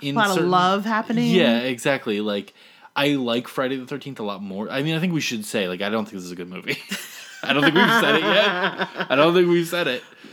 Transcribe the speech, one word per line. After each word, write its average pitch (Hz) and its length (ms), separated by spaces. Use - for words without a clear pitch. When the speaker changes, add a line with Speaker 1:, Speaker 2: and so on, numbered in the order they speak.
Speaker 1:
in 143 160
Speaker 2:
A - 20
lot 208 100
of 190 60
Speaker 1:
certain 175 160
Speaker 2:
love 185 360
happening. 226 440
Speaker 1:
Yeah, 135 280
exactly. 123 640
Like, 101 320
I 143 180
like 123 340
Friday 135 280
the 127 100
thirteenth 131 340
a - 20
lot 101 200
more. 101 280
I 135 120
mean, 160 140
I 156 40
think 180 140
we 147 60
should 110 240
say, 101 240
like, 90 140
I 101 80
don't 110 140
think 101 120
this 90 80
is 90 60
a 87 60
good 87 120
movie. 92 300
<laughs> - 300
I - 100
don't 147 100
think 170 120
we've 226 260
said 147 160
it 160 60
yet. 185 680
I 127 60
don't 165 180
think 180 140
we've 170 180
said 170 220
it. 123 140